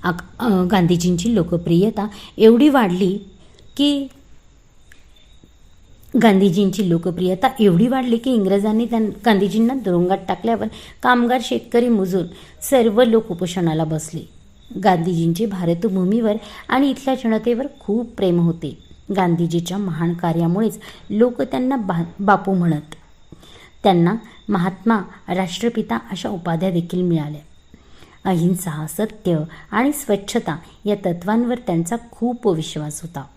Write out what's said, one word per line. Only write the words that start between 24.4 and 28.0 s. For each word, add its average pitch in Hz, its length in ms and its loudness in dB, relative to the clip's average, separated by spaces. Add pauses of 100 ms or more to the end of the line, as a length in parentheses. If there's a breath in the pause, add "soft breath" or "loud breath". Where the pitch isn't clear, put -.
महात्मा, 196 500 0 (300 loud breath)
राष्ट्रपिता 208 680 -4
अशा 208 320 -8
उपाध्या 180 420 -2
देखील 175 320 -2
मिळाल्या. 151 380 -2 (840 soft breath)